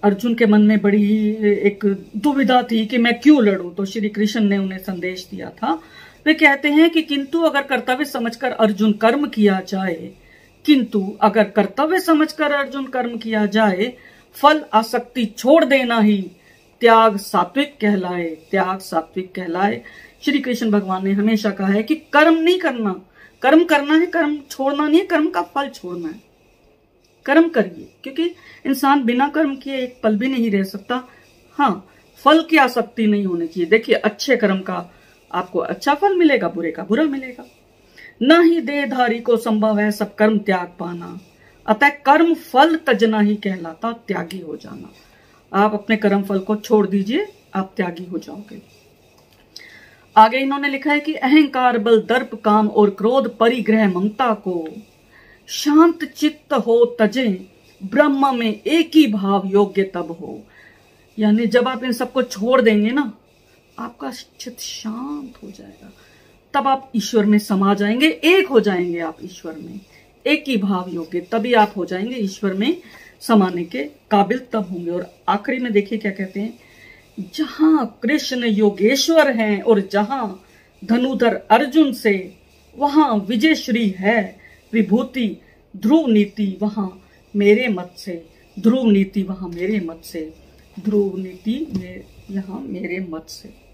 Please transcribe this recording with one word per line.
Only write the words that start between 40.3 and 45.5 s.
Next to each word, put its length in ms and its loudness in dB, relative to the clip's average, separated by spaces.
त्याग 420 -2
पाना, 400 -12
अतः 220 2
कर्म 440 2
फल 420 2
तजना 440 0
ही 160 2
कहलाता 560 -8
त्यागी 480 -10
हो 160 -12
जाना।" 380 -18